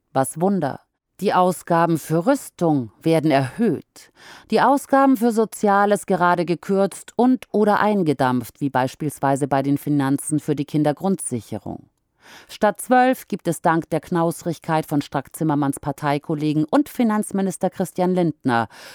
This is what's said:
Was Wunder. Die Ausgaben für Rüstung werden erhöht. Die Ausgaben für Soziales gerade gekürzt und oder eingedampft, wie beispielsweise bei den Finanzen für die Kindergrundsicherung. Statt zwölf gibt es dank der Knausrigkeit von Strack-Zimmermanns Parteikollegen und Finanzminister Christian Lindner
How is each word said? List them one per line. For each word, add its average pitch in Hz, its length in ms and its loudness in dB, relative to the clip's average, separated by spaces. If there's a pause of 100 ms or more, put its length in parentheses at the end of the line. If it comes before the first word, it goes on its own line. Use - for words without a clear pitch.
(140)
Was 135 260 -2
Wunder. 175 400 -2 (400)
Die 196 140 0
Ausgaben 170 640 2
für 160 260 -2
Rüstung 160 680 0 (100)
werden 160 280 2
erhöht. 139 800 -2 (400)
Die 214 120 2
Ausgaben 269 560 4
für 233 140 0
Soziales 208 720 0
gerade 175 400 2
gekürzt 190 680 -2
und 254 380 2
oder 208 280 2
eingedampft, 143 800 0
wie 143 80 -2
beispielsweise 139 760 -2
bei 139 160 0
den 139 140 0
Finanzen 143 640 -2
für 147 160 -4
die 143 80 -4
Kindergrundsicherung. 147 1300 -4 (580)
Statt - 320 -2
zwölf 254 480 2
gibt - 180 -8
es 170 160 -4
dank 165 280 0
der 156 100 -2
Knausrigkeit 165 840 -4
von 143 160 -2
Strack-Zimmermanns 147 800 -4
Parteikollegen 151 840 -2
und 285 240 0
Finanzminister 202 800 -2
Christian 180 460 -2
Lindner 131 540 0 (260)